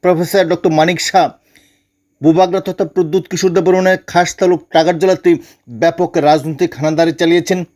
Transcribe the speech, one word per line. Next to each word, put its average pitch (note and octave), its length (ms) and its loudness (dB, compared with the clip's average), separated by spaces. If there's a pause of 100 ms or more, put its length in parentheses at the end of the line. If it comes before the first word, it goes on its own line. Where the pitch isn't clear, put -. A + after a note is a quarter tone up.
প্রফেসর F3+ 500 0
ডক্টর E3+ 280 0
মানিক E3 220 0
শাহ F3 260 0 (960)
বোবাগড়া F3 440 2
তথা F#3+ 180 -4 (100)
প্রদ্যুৎ E3+ 340 -2
কিশোর F3+ 260 -2
দেববর্মনের F#3 520 2
খাস F3 300 0
তালুক F3+ 240 0 (120)
টাকারজলাতে F3 580 0 (500)
ব্যাপক E3 300 -2 (180)
রাজনৈতিক D#3 460 0
হানাদারি D#3 440 -2
চালিয়েছেন। F3 400 0 (180)